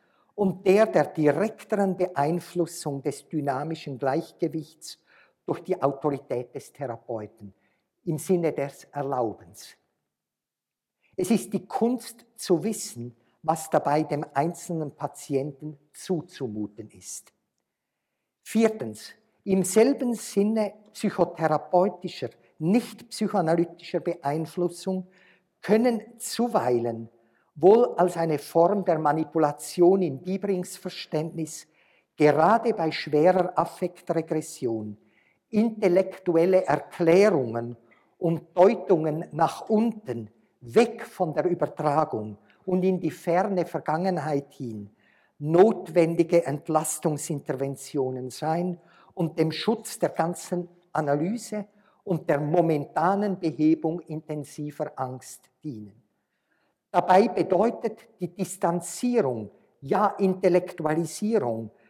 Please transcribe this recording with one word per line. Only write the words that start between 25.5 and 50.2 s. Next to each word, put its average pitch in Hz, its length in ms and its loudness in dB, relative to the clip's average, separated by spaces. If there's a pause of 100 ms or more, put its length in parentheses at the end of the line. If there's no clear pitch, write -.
können 226 420 2 (160)
zuweilen 120 880 -2 (460)
wohl 208 420 6
als 175 200 2
eine 165 220 0
Form 180 460 2
der 160 140 2
Manipulation 160 1040 2
in 135 200 -4
Biebrings 185 540 -4
Verständnis 160 880 -8 (500)
gerade 160 580 6
bei 160 180 -2
schwerer 175 640 2
Affektregression 156 1400 -4 (540)
intellektuelle 190 1160 2
Erklärungen 147 1120 2 (420)
und 165 380 -2
Deutungen 165 760 4
nach 156 360 -2
unten, 208 600 0 (300)
weg 220 460 0
von 170 260 -4
der 151 140 -2
Übertragung 147 920 -2 (260)
und 185 180 0
in 185 180 2
die 160 100 -2
ferne 185 540 -2
Vergangenheit 156 880 -4
hin, 110 380 -12 (480)
notwendige 165 1080 4
Entlastungsinterventionen 143 1900 -4
sein 170 480 -4 (360)
und 165 240 -4
dem 160 120 2
Schutz - 480 -4
der 156 120 0
ganzen 175 580 -4 (240)